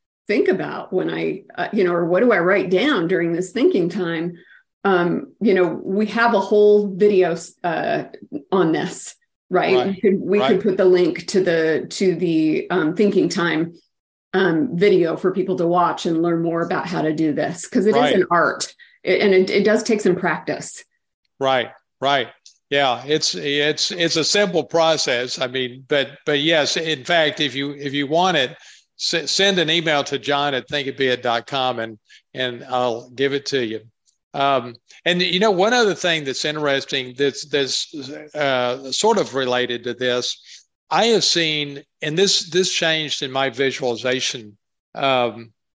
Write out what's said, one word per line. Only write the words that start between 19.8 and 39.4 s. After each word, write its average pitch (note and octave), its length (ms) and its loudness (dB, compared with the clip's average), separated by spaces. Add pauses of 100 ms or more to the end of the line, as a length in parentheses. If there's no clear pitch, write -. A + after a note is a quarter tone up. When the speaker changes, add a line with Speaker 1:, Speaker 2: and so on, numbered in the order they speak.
Speaker 1:
take G#3+ 180 0
some F3+ 160 2
practice. - 640 -6 (560)
Speaker 2:
Right, C3 300 0 (320)
right. C3 280 0 (420)
Yeah, C3 340 2
it's, D3+ 300 0
it's, D3 560 -2
it's F3 240 -2
a D#3+ 80 0
simple F3+ 400 0
process. D3 800 0
I B2+ 80 -2
mean, B2+ 400 -6
but, C#3+ 220 0 (140)
but D3 140 0
yes, D3+ 380 0
in D#3+ 260 -4
fact, D#3+ 380 0
if C#3+ 120 -2
you, C#3 200 -6
if C#3+ 200 -8
you C#3+ 140 -2
want E3+ 300 0
it, C#3 200 -2 (400)
s-, D#3 320 -4
send G3 300 2
an D#3+ 100 0
email D#3 360 0
to C#3 160 -6
John C#3+ 340 -2
at B2 140 -6
think C#3+ 180 -6
it C3 100 -8
be C3+ 120 0
it B2 120 0
dot A#2 280 -2
com B2+ 320 -2
and, A2+ 180 -10 (340)
and B2+ 320 -6
I'll B2 460 -2
give C3+ 220 -2
it C#3 140 -6
to C3 200 -2
you. A2 140 -8 (540)
Um, C3+ 420 0 (280)
and, F3 160 0
you F3+ 200 0
know, A3 100 4
one G3 220 2
other A3 240 2
thing E3 260 -2
that's C3+ 220 -6
interesting C#3 720 -2
that's, C#3 300 -2
that's, C#3 440 -2 (440)
uh, C3 560 -2
sort G#3+ 260 2
of A#2+ 160 -2
related B2 480 -2